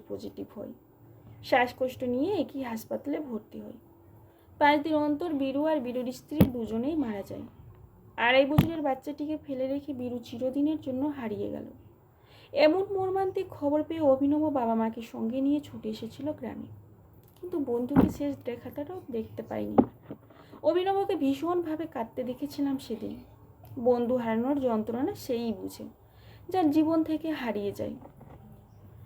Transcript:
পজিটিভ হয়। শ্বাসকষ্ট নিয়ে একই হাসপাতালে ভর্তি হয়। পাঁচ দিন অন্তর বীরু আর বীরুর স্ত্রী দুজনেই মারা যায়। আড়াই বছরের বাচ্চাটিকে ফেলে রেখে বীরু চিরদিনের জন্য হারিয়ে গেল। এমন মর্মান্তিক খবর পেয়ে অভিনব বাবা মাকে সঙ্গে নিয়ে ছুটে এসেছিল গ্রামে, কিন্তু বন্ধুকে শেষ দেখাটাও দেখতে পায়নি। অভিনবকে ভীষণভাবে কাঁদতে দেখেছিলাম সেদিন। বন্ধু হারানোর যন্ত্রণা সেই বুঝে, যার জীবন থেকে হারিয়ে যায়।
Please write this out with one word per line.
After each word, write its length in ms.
পজিটিভ 500
হয়। 120
শ্বাসকষ্ট 600
নিয়ে 300
একই 300
হাসপাতালে 560
ভর্তি 420
হয়। 120
পাঁচ 220
দিন 160
অন্তর 380
বীরু 320
আর 140
বীরুর 320
স্ত্রী 280
দুজনেই 560
মারা 260
যায়। 200
আড়াই 280
বছরের 360
বাচ্চাটিকে 560
ফেলে 300
রেখে 260
বীরু 260
চিরদিনের 600
জন্য 240
হারিয়ে 440
গেল। 160
এমন 380
মর্মান্তিক 580
খবর 340
পেয়ে 180
অভিনব 480
বাবা 260
মাকে 260
সঙ্গে 400
নিয়ে 200
ছুটে 280
এসেছিল 420
গ্রামে, 360
কিন্তু 180
বন্ধুকে 500
শেষ 260
দেখাটাও 560
দেখতে 320
পায়নি। 320
অভিনবকে 520
ভীষণভাবে 720
কাঁদতে 360
দেখেছিলাম 540
সেদিন। 420
বন্ধু 380
হারানোর 420
যন্ত্রণা 560
সেই 380
বুঝে, 300
যার 220
জীবন 320
থেকে 280
হারিয়ে 400
যায়। 220